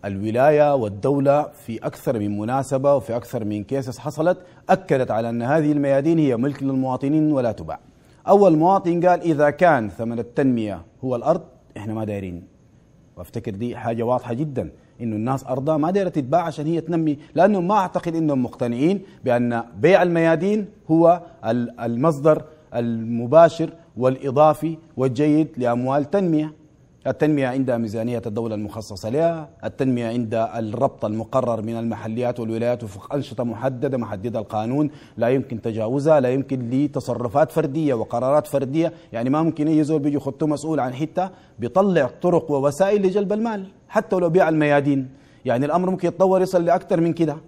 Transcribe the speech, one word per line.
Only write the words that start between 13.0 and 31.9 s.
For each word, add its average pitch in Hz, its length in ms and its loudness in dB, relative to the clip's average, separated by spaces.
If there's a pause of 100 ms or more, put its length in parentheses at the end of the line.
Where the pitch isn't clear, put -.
وأفتكر 104 340 -10
دي 113 240 -8
حاجة 117 280 -4
واضحة 123 300 -2
جدا، 131 360 -4 (320)
إنه 113 140 -4
الناس 127 280 -4
أرضها 135 340 -2
ما 156 140 0
دايرة 190 180 0
تتباع 151 320 0
عشان 156 240 -6
هي 160 160 -2
تنمي، 160 360 -2 (180)
لأنه 190 260 4
ما 185 140 0
أعتقد 175 400 -2
إنهم 147 280 0
مقتنعين 127 580 0 (240)
بأن 120 380 0 (160)
بيع 170 240 6
الميادين 175 640 2 (260)
هو 170 300 6 (240)
ال-، 120 340 -2
المصدر 139 640 2 (320)
المباشر 120 920 2 (280)
والإضافي 143 800 2 (200)
والجيد 147 500 2 (100)
لأموال 127 520 0
تنمية. 160 440 0 (540)
التنمية 143 400 0
عندها 127 300 0
ميزانية 113 480 -4
الدولة 113 300 -4
المخصصة 104 540 -10
لها، 160 400 -2 (140)
التنمية 120 440 -2
عندها 113 520 -4
الربط 113 460 -4
المقرر 110 560 -2
من 113 160 -6
المحليات 117 600 -6